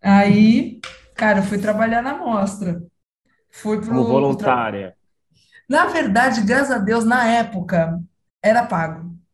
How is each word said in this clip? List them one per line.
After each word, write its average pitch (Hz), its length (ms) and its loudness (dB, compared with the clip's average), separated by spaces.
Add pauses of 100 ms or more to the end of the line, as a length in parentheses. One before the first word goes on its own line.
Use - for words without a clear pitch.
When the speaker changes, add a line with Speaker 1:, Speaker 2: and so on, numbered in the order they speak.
Speaker 1:
Aí, 208 800 4 (340)
cara, 208 240 2
eu 196 40 0
fui 196 160 -4
trabalhar 226 420 -2
na 277 160 -6
Mostra. 196 640 -4 (680)
Fui 214 280 -6
pro, 220 100 -10
Speaker 2:
Como 127 160 2
voluntária? 120 920 0 (760)
Speaker 1:
Na 311 160 2
verdade, 247 560 0
graças 262 300 0
a 233 80 -2
Deus, 220 260 0
na 240 220 2
época, 180 720 -2 (420)
era 180 240 2
pago. 165 500 -6 (180)